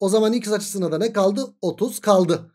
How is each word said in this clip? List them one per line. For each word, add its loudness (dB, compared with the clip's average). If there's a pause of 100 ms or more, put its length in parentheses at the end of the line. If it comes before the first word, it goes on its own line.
O 0
zaman 2
x -4
açısına -4
da -2
ne -2
kaldı? 0
Otuz -4
kaldı. 2